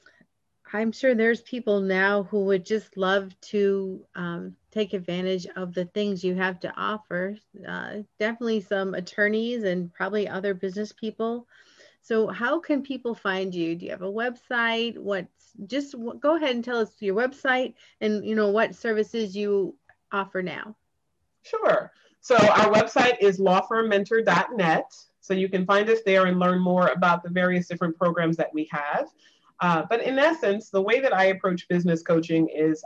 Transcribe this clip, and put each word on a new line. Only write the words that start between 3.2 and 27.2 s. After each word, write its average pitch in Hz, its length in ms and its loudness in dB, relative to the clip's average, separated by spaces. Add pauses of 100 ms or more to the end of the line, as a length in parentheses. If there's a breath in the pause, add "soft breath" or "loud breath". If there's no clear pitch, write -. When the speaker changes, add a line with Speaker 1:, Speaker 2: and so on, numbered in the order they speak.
Speaker 1:
to, 196 640 -2 (100)
um, 175 400 -8 (160)
take 214 220 -4
advantage 185 520 -4 (120)
of 180 160 -8
the 180 120 -4
things 202 380 -4
you 185 120 0
have 185 260 -4
to - 160 -8
offer. 202 600 -6 (300)
Uh, 60 300 -8 (200)
definitely 226 440 -2
some 190 320 -4
attorneys 220 720 -2
and 180 300 -2
probably 196 340 -2
other 196 260 -4
business 196 400 -8
people. 226 540 -6 (540 soft breath)
So 220 260 0
how 240 320 -2
can 294 220 -2
people 240 340 -8
find 190 380 -4
you? 170 220 -2
Do 175 100 -10
you - 60 -10
have - 100 -10
a 190 100 -6
website? 233 840 -4
What's, - 540 -8 (140)
just 277 280 -6
w-, 233 260 -10
go 302 160 2
ahead 302 200 0
and 233 80 -4
tell 247 140 -4
us 220 220 -2
your 196 160 -2
website 254 580 -2 (260 soft breath)
and, 214 260 -2
you 220 100 -2
know, 214 140 2
what 202 260 0
services 214 600 -4
you 202 400 -2 (360)
offer 196 300 -4
now. 180 340 -10 (680)
Speaker 2:
Sure. - 480 0 (300 soft breath)
So 247 140 2
our 208 360 6
website 233 500 4
is 196 180 4
lawfirmmentor 208 840 2
dot 190 320 2
net. 175 380 2 (280)
So - 120 -4
you 190 160 0
can 185 160 0
find 202 240 4
us 226 160 4
there 190 220 4
and 180 100 2
learn 180 220 2
more 180 300 4
about 175 340 2